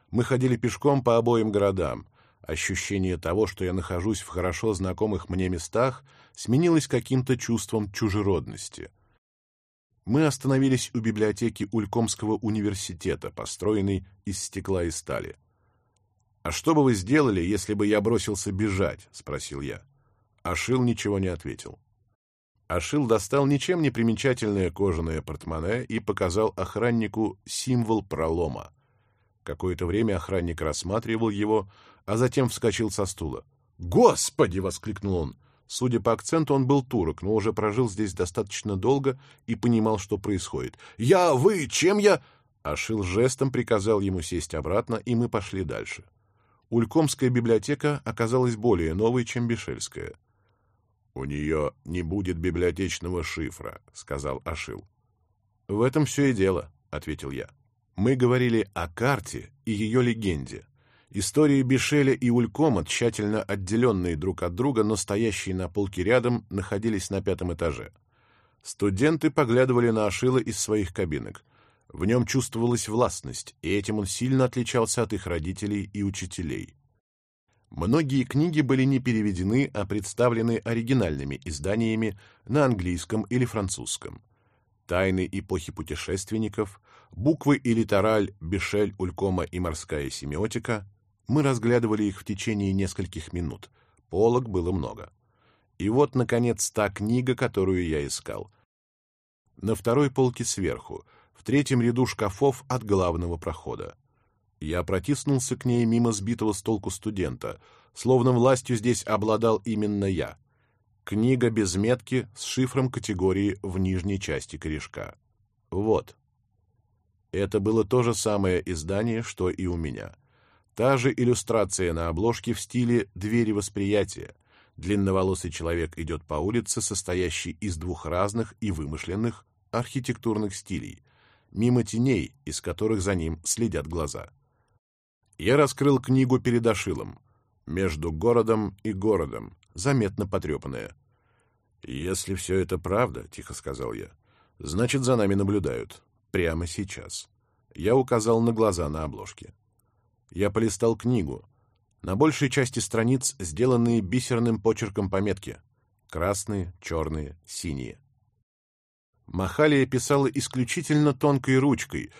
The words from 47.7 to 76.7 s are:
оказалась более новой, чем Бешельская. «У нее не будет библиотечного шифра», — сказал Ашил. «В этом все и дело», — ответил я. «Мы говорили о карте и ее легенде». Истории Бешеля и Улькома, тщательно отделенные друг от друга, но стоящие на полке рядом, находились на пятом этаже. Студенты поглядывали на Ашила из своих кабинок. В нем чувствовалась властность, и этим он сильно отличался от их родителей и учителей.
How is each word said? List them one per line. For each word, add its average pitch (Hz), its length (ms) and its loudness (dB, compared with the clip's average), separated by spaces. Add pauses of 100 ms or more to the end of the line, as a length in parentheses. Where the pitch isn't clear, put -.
оказалась 117 520 0
более 90 380 2
новой, 117 300 2
чем 120 220 -4
Бешельская. - 680 -6 (1000)
«У 65 80 -10
нее 73 500 -2 (120)
не 87 180 -6
будет 90 340 -4
библиотечного 87 840 -2
шифра», — - 580 -8 (120)
сказал 69 520 -8
Ашил. - 440 -10 (800)
«В 104 140 0
этом 135 220 4
все 143 200 2
и 135 80 4
дело», — 95 400 0 (180)
ответил 73 400 -8
я. 65 180 -8 (460)
«Мы 120 220 2
говорили 123 580 4
о 85 140 -4
карте 113 640 -4 (120)
и 117 60 -4
ее 110 300 0
легенде». 107 680 -2 (460)
Истории 139 500 4
Бешеля 135 500 4
и 123 180 2
Улькома, 120 540 2
тщательно 107 580 0
отделенные 98 720 0
друг 87 300 -4
от 87 100 -2
друга, 117 300 2
но 107 100 0
стоящие 101 600 -2
на 90 120 -4
полке 98 360 -4
рядом, 120 460 2
находились 98 600 -2
на 98 100 -2
пятом 90 320 -2
этаже. 78 400 -4 (720)
Студенты 135 720 0
поглядывали 123 580 4
на 110 160 2
Ашила 127 320 2
из 113 220 -2
своих 107 340 0
кабинок. 73 500 -6 (440)
В - 160 -6
нем 117 220 2
чувствовалась 120 640 -2
властность, 107 720 -2
и 85 140 -2
этим 107 240 -2
он 101 80 -2
сильно 127 380 0
отличался 120 580 0
от 107 100 -4
их 98 140 -6
родителей 95 640 -4
и 101 120 -2
учителей. 87 720 -6 (920)